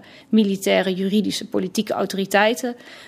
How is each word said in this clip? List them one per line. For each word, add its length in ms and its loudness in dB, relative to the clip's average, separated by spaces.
militaire, 680 2
juridische, 540 -2
politieke 440 -4
autoriteiten, 840 0